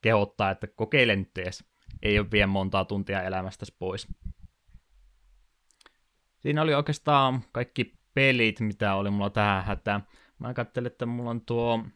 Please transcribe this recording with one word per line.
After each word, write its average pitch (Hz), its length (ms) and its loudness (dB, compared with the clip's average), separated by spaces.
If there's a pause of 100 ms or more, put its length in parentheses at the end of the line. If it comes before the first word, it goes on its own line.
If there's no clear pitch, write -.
kehottaa, 101 500 2
että 98 160 -6
kokeile 113 500 2
nyt 95 220 -6
ees. 90 260 -10 (380)
Ei 104 160 2
oo 104 140 0
vielä 101 140 4
montaa 95 380 0
tuntia 98 380 -4
elämästäsi 92 560 -8
pois. 92 300 -8 (2250)
Siinä 147 240 0
oli 156 120 4
oikeastaan 139 680 2 (120)
kaikki - 460 -4 (160)
pelit, 123 460 2
mitä 104 340 -2
oli 98 160 -2
mulla 101 200 -2
tähän 101 340 0
hätään. 101 420 -4 (320)
Mä 123 160 -8
katselin, 120 380 -6
että - 140 -6
mulla 120 240 -6
on 117 100 -4
tuo 117 440 0 (120)